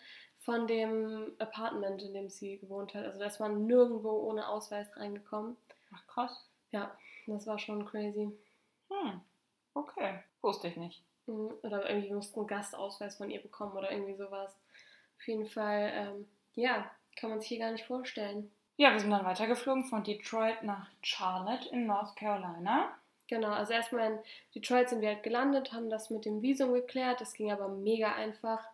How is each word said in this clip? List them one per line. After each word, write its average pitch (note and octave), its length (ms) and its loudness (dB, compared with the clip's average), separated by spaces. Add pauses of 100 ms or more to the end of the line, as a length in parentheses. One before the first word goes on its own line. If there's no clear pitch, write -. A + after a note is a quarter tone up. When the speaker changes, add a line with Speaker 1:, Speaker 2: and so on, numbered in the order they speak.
(440)
Speaker 1:
von A#3 220 2
dem A3 720 0
Apartment, A3 640 -2
in G3 120 -10
dem G3 160 -6
sie G3 280 -10
gewohnt G3 360 -8
hat. G#3 100 -6
Also G3 140 -8
da G3+ 80 -4
ist G#3 140 -6
man G#3+ 260 0
nirgendwo A#3 440 8
ohne G#3+ 380 0
Ausweis G#3 480 -6
reingekommen. G#3 600 -6 (380)
Speaker 2:
Ach, - 120 -20
krass. - 420 -4 (220)
Speaker 1:
Ja, G#3 260 -6 (300)
das G#3 200 -6
war G#3+ 120 -4
schon G#3 260 -6
crazy. G#3 460 -2 (580)
Speaker 2:
Hm, C#4 320 -4 (540)
okay. G3+ 460 -4 (200)
Wusste G3+ 280 -2
ich F3 80 -8
nicht. E3+ 260 -10 (240)
Speaker 1:
Mhm. G#3+ 260 -6 (100)
Oder G3+ 280 -2
irgendwie G3+ 220 0
mussten G3+ 280 -6
einen G#3 80 -2
Gastausweis G3+ 680 -6
von G3+ 140 -8
ihr G3+ 120 -8
bekommen G3+ 340 -10
oder F#3+ 140 -4
irgendwie G3 260 -4
sowas. G3 400 -8 (600)
Auf - 100 -10
jeden G#3+ 180 0
Fall, G#3 480 0
ähm, G3+ 340 -6 (260)
ja, A3+ 360 2 (260)
kann A3 140 -6
man A3 100 -2
sich A3 80 -8
hier A3+ 100 -4
gar A3+ 140 -2
nicht A3+ 140 -6
vorstellen. G#3+ 640 -4 (280)
Speaker 2:
Ja, C#4 140 12
wir G#3+ 80 4
sind G#3 100 2
dann G3 160 4
weitergeflogen B3 580 2
von G#3+ 180 -2
Detroit A3 600 0
nach G3+ 260 -4 (140)
Charlotte F#3+ 640 -2
in A#3+ 180 0
North G#3 300 0
Carolina. G3 760 0 (360)
Speaker 1:
Genau, A3 220 0
also G#3 240 0
erstmal A3+ 380 2
in G#3+ 60 -2 (360)
Detroit B3 340 4
sind A#3 140 0
wir G#3+ 80 4
halt G#3 120 -2
gelandet, C4 500 4
haben A#3 180 -4
das A3 180 -2
mit G#3+ 160 -4
dem G#3+ 160 0
Visum C4 320 4
geklärt. B3 480 2
Das - 140 -8
ging G#3 180 0
aber G3 160 -2
mega G#3 460 2
einfach, A3 600 -2